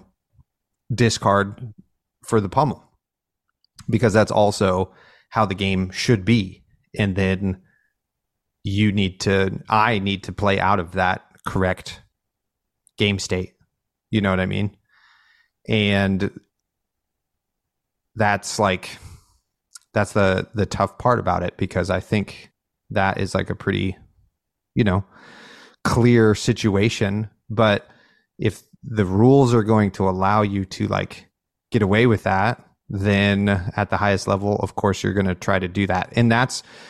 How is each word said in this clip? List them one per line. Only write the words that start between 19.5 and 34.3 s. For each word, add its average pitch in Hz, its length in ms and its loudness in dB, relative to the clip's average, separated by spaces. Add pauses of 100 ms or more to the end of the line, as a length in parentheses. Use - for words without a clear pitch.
that's 104 200 0
the, 95 420 2
the 101 120 -2
tough - 320 -4
part 120 200 0
about 90 240 -2
it, 87 140 -8
because 92 340 -4
I 92 100 -2
think - 500 -4 (400)
that 98 280 0
is, 95 160 -4
like, 95 160 -2
a 98 40 -6
pretty, 98 420 -4 (800)
you 120 100 2
know, 98 200 2 (800)
clear 117 520 4
situation. 107 960 -2 (200)
But 107 360 0 (520)
if 117 240 -4 (200)
the 107 220 -2
rules 120 500 4
are 113 80 4
going 104 300 2
to 95 160 -2
allow 95 340 0
you 101 240 -2
to, - 220 -6
like, 98 380 -6 (440)
get 110 120 2
away 104 240 4
with 110 180 2
that, 104 400 -2 (240)
then 101 600 0 (280)
at 101 140 -2
the 95 60 -2
highest 101 320 0
level, 101 280 0